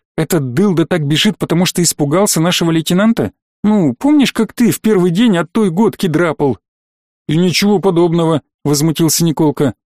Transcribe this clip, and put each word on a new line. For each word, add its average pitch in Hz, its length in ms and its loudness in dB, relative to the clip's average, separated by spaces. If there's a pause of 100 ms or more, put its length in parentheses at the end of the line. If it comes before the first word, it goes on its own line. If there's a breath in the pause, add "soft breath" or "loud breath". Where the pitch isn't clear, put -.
(160)
этот 151 360 -2
дылда 165 340 2
так 165 200 -2
бежит, 156 320 0
потому 175 260 -2
что - 180 -2
испугался 165 580 0
нашего 170 300 0
лейтенанта? 175 640 0 (320)
Ну, 196 300 2
помнишь, 285 380 2
как 220 200 -2
ты 226 180 2
в - 100 -4
первый 185 300 2
день 202 260 2
от 170 160 -4
той 214 180 0
годки 196 360 0
драпал?» 147 520 0 (680)
«И 151 80 -2
ничего 185 420 0
подобного», 165 640 0 (220)
возмутился 151 600 0
Николка. 147 500 0 (240)